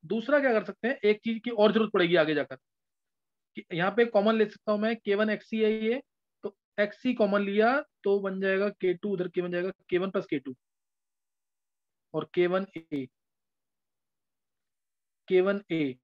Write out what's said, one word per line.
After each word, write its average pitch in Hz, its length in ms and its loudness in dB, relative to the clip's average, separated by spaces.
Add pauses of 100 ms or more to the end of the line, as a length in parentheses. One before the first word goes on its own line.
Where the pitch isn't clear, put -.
दूसरा 226 360 0
क्या 269 140 2
कर 214 120 2
सकते 202 220 -8
हैं, 247 100 -2
एक 208 220 2
चीज 226 240 -6
की 240 80 -6
और 214 200 4
जरूरत 220 220 0
पड़ेगी 175 240 2
आगे 156 180 2
जाकर, 147 200 -6
कि - 1080 -20 (100)
यहाँ 180 180 0
पे 233 160 2
common 220 280 2
ले 214 100 4
सकता - 260 -8
हूँ 208 100 0
मैं, 226 160 -2
के 196 180 -2
वन 214 140 0
एक्ससी 214 300 -6
है 214 140 2
ये, 220 280 -2 (420)
तो 196 120 -10 (240)
एक्ससी 208 340 -2
common 202 300 2
लिया 214 360 2 (240)
तो 202 180 2
बन 190 200 -4
जाएगा 190 300 0
के 185 220 -2
टू, 202 200 -4
उधर 180 160 -4
के 180 120 -4
बन 180 100 -4
जाएगा 180 200 -4 (180)
के 180 80 0
वन 190 140 -2
plus 190 140 -4
के 147 140 -4
टू 131 160 -12 (1600)
और 156 200 -6
के 175 140 2
वन 190 200 -2 (100)
ए, 143 300 -8 (2250)
के 185 140 4
वन 202 200 0 (100)
ए। 147 320 -2